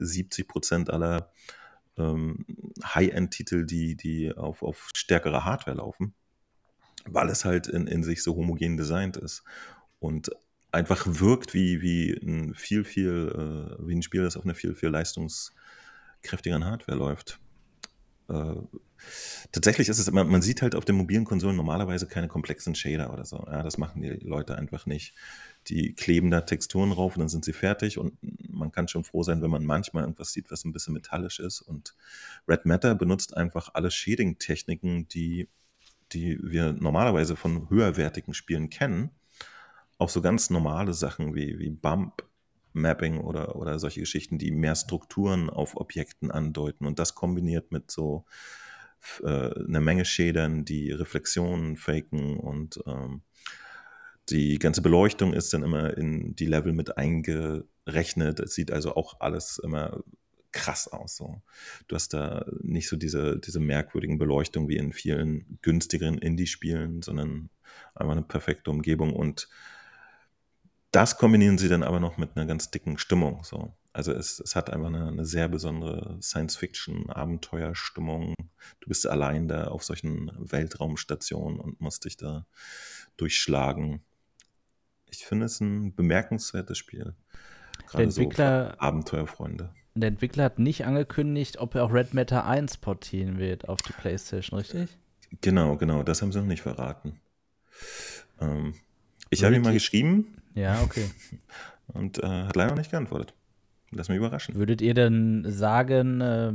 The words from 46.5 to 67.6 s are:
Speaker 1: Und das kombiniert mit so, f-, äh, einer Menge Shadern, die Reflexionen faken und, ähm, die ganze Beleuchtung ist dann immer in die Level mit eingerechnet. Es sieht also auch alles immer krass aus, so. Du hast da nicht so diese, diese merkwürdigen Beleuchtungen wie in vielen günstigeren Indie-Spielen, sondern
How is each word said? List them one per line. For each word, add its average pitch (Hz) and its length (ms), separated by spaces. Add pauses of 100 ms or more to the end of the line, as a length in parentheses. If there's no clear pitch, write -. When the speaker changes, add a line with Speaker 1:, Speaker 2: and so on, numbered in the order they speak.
Speaker 1:
Und 73 120
das 82 160
kombiniert 87 580
mit - 180
so, 76 340 (760)
f-, - 240
äh, 67 420
einer 78 140
Menge 90 240
Shadern, 80 640
die 73 260
Reflexionen 82 840
faken 76 600
und, 73 500
ähm, 67 360 (1040)
die 73 300
ganze 80 240
Beleuchtung 87 500
ist - 220
dann 78 80
immer 78 340
in 78 380
die 82 120
Level 78 260
mit 80 260
eingerechnet. 78 1400
Es - 140
sieht 78 180
also 76 240
auch - 240
alles - 380
immer 78 420 (500)
krass - 380
aus, - 280
so. - 260 (440)
Du 85 80
hast - 180
da 76 320 (160)
nicht 82 280
so 82 80
diese, 76 420
diese 82 220
merkwürdigen 76 580
Beleuchtungen 76 500
wie 73 100
in 71 140
vielen 76 720
günstigeren 82 560
Indie-Spielen, 82 840
sondern 76 480 (440)